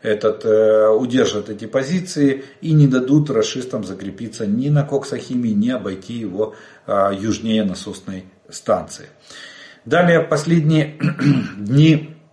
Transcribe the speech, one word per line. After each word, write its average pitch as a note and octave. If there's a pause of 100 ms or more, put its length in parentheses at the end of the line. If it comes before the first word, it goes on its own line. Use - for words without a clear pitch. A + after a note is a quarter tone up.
этот, G#2+
э, A2
удержат A2
эти A2
позиции C#3 (160)
и D#3+
не D3
дадут C3
рашистам B2
закрепиться G2
ни A#2+
на D3
Коксохиме, B2
ни G#2+
обойти G#2
его, G#2+ (320)
а, G2+
южнее G#2+
насосной F#2 (240)
станции. - (760)
Далее, E3
последние D#3 (320)
<clears throat> A#2
дни C#3+ (160)